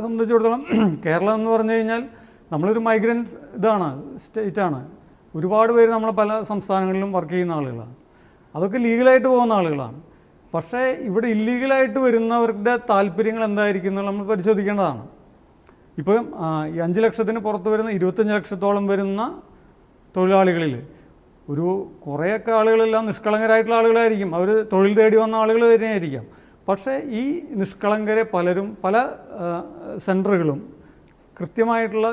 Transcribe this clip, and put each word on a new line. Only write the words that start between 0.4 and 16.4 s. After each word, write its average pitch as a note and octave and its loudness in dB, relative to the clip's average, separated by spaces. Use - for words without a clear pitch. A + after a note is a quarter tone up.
<clears throat> G#3 2
കേരളം E3+ 2
എന്ന് A3 -2
പറഞ്ഞു A3 2
കഴിഞ്ഞാൽ A3+ 0
നമ്മളൊരു F#3+ 0
മൈഗ്രൻസ് A3+ 0
ഇതാണ്, G3 2
സ്റ്റേറ്റാണ്. F#3 -4
ഒരുപാട് G#3+ 2
പേര് A3+ 8
നമ്മളെ A3 -2
പല G#3 2
സംസ്ഥാനങ്ങളിലും F#3+ -2
വർക്ക് E3 -4
ചെയ്യുന്ന F3 -2
ആളുകളാണ്. B2 -8
അതൊക്കെ F#3+ -2
ലീഗലായിട്ട് B3+ 6
പോകുന്ന A#3+ 4
ആളുകളാണ്. C#3+ -4
പക്ഷേ E3 -6
ഇവിടെ A3 0
ഇല്ലീഗലായിട്ട് B3 0
വരുന്നവരുടെ A#3 2
താല്പര്യങ്ങൾ G#3 0
എന്തായിരിക്കും G3+ 0
എന്നുള്ളത് G3 -4
നമ്മൾ G3+ -6
പരിശോധിക്കേണ്ടതാണ്. G3 0
ഇപ്പം, G#3 0